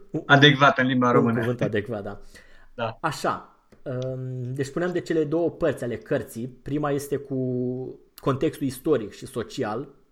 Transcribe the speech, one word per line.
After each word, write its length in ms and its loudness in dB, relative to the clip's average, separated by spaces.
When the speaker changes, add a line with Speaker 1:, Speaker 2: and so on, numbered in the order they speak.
Speaker 1:
Un, 160 -4
Speaker 2:
adecvat 520 8
în 80 2
limba 200 2
Speaker 1:
un 60 4
Speaker 2:
română. 260 4
Speaker 1:
cuvânt 220 -2
adecvat, 420 -2
da. 180 -10
Speaker 2:
Da. 260 -4
Speaker 1:
Așa, 580 -4
um, 720 -6
deci 120 -2
spuneam 260 -2
de 80 0
cele 240 0
două 260 0
părți 340 -2
ale 120 -4
cărții. 520 -4
Prima 420 -4
este 260 -2
cu 840 -4
contextul 460 0
istoric 460 0
și 140 -16
social. 600 -6